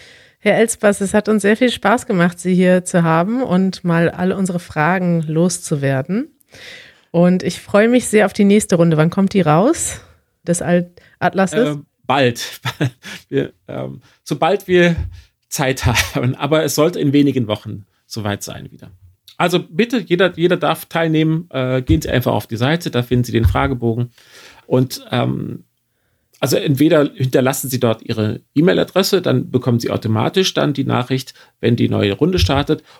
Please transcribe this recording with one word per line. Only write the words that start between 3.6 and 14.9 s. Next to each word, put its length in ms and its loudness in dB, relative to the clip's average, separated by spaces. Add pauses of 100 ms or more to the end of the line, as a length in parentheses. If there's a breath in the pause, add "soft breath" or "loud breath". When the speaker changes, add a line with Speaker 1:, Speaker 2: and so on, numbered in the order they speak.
Speaker 1:
mal 260 2
alle 260 -4
unsere 220 -4
Fragen 640 0
loszuwerden. 1040 -2 (840 loud breath)
Und 320 4
ich 160 -6
freue 280 2
mich 200 2
sehr 180 2
auf 60 -2
die 120 2
nächste 320 4
Runde. 200 4
Wann 140 2
kommt 240 0
die 60 2
raus? 600 0 (420 soft breath)
Des 180 -2
Al-, 300 0 (300 soft breath)
Atlases? 560 0
Speaker 2:
Äh, 20 -10 (260)
bald. 560 -2 (320)
<laughs> 360 -20
Wir, 240 -4 (160)
ähm, 340 -10 (220 soft breath)
sobald 420 -2
wir 300 2 (520 loud breath)